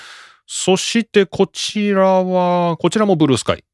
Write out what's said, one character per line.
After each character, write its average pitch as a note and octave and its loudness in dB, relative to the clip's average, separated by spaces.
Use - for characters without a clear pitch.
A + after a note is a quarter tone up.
そ - 0
し A3+ -2
て G3 2
こ - -2
ち - -4
ら F#3+ 2
は、 F3+ 0
こ E3+ 0
ち A3 -2
ら G#3+ 2
も F#3+ 4
ブ D#3 2
ル C3+ 4
ー - 0
ス - -8
カ F2 -10
イ。 - -20